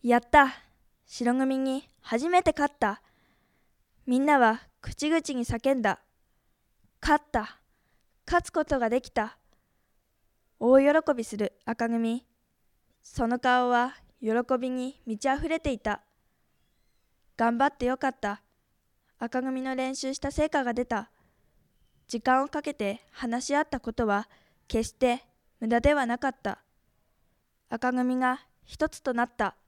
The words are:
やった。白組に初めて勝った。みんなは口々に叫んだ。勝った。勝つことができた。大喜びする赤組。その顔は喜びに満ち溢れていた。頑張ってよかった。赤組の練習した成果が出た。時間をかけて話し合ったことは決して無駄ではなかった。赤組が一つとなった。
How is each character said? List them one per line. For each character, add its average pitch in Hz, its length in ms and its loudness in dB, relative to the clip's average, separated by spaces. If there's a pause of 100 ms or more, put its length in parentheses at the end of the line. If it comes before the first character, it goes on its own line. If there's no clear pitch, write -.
や 240 160 4
っ 240 40 4 (100)
た。 277 220 6 (520)
白 240 300 -2
組 262 220 0
に 262 320 -4 (100)
初 254 300 -2
め 359 120 4
て 330 100 2
勝 294 200 -2
っ - 80 -20
た。 214 220 -4 (1040)
み 254 140 0
ん 277 60 0
な 294 140 6
は 226 220 4 (200)
口 - 280 -6
々 330 200 2
に 247 160 -4
叫 262 300 -2
ん 247 60 -4
だ。 202 180 0 (1000)
勝 302 200 4
っ - 100 -20
た。 - 280 -4 (680)
勝 339 200 2
つ - 60 -12
こ 302 140 0
と 277 140 -2
が 226 100 0
で 247 120 0
き - 80 -20
た。 220 280 -4 (1200)
大 254 200 8
喜 294 360 4
び 233 80 -6
す 208 140 -10
る 208 160 -4 (120)
赤 233 240 -4
組。 233 360 -2 (760)
そ - 260 -4
の 240 120 -2
顔 247 300 2
は 247 260 0 (260)
喜 220 100 -2 (280)
び 254 100 -4
に 254 360 -8
満 214 140 -6
ち 269 140 0
溢 302 140 -4
れ 320 120 -2
て 294 120 -4
い 226 80 -4
た。 - 220 -6 (1400)
頑 233 200 0
張 285 160 2
っ - 40 -20
て 247 100 -2
よ 262 100 -2
か 262 120 -2
っ 254 100 -8
た。 202 220 -6 (800)
赤 233 220 -4
組 262 200 -6
の 262 140 -6
練 262 200 -4
習 269 180 -6
し - 60 -10
た 277 120 -4
成 302 180 0
果 285 140 0
が 240 100 -2
出 240 120 -2
た。 220 260 -6 (960)
時 226 140 -6
間 262 220 2
を 285 40 -4
か 294 140 -6
け 294 120 -6
て 208 280 -6 (100)
話 247 340 -6
し 277 100 -2
合 294 60 2
っ 320 80 -4
た 262 100 -6
こ 226 140 -8
と 233 120 -2
は 202 240 0 (380)
決 226 220 -2
し - 40 -16
て 247 320 0 (340)
無 226 80 -6
駄 240 120 2
で 277 140 4
は 277 120 0
な 240 120 -4
か 269 120 -2
っ 262 120 -8
た。 - 220 -8 (1080)
赤 254 240 -2
組 254 240 0
が 254 240 -2 (240)
一 - 240 -2
つ - 120 -14
と 262 120 -4
な 233 100 0
っ 240 140 -4
た。 202 180 -4 (120)